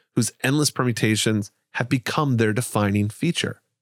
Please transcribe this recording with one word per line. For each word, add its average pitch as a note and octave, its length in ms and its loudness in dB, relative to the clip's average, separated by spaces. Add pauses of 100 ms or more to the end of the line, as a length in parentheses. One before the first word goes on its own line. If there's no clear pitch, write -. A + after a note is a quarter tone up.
(160)
whose A#2 160 0 (100)
endless C#3 280 2
permutations A2 800 0 (220)
have A#2+ 140 -2
become C#3 480 0
their A2 160 2
defining G#2 580 0
feature. - 520 -4 (200)